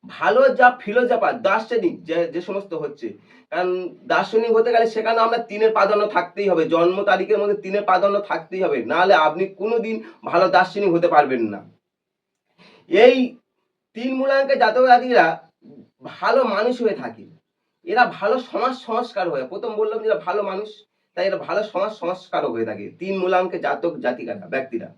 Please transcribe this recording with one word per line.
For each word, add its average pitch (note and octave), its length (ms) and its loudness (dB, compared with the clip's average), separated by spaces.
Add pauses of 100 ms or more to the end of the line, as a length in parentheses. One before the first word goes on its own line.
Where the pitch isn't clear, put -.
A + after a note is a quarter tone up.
ভালো A3+ 480 2
যা B3 260 4
ফিলোজফার, G#3 600 -2
দার্শনিক F#3+ 640 -2
যে, E3 240 -2
যে E3+ 120 -6
সমস্ত G3 340 -10
হচ্ছে, C#3 440 -10 (320)
কারণ F3+ 380 -4 (160)
দার্শনিক A3 460 0
হতে A3+ 220 2
গেলে A#3 140 4
সেখানে A3 320 -2
আমরা A3+ 200 2
তিনের A3 340 0
প্রাধান্য G#3 340 2
থাকতেই G3+ 420 -2
হবে, D#3+ 200 2
জন্ম F3 340 2
তারিখের G3 360 2
মধ্যে G#3 180 0
তিনের G3 260 -4
প্রাধান্য G3 380 2
থাকতেই F3 420 -6
হবে, D3 220 0
নাহলে F3+ 300 4
আপনি D#3 320 2
কোনোদিন A3 560 -4 (220)
ভালো F3+ 240 2
দার্শনিক F#3 440 2
হতে E3+ 160 2
পারবেন C3+ 340 2
না। A2 280 -8 (1160)
এই B3 480 6 (580)
তিন C4 200 -6
মূলাঙ্কের C4+ 440 0
জাতক A#3+ 280 4
জাতিরা A#3+ 600 4 (560)
ভালো A#3+ 400 0
মানুষ A3+ 380 -2
হয়ে G3+ 120 0
থাকে, A2+ 320 -14 (580)
এরা A#3 200 2 (100)
ভালো A#3 260 -2
সমাজ A#3+ 360 -4
সংস্কার A3 540 -6
হয়। C3 180 -6
প্রথম G#3+ 260 -10
বললাম G#3+ 240 -2
যে G#3+ 60 -8
এরা A3 140 0
ভালো F#3+ 240 -4
মানুষ, G3 260 -8 (460)
তাই F3+ 120 -2
এরা F#3+ 100 -2
ভালো F#3 260 -4
সমাজ G#3 300 -4
সংস্কারক - 580 -6
হয়ে A2+ 140 -4
থাকে G#2 340 -10
তিন F#3+ 200 -6
মূলাঙ্কে F3+ 400 0
জাতক D#3+ 400 -4
জাতিকারা, G2+ 480 -6
ব্যক্তিরা। A#2+ 520 -8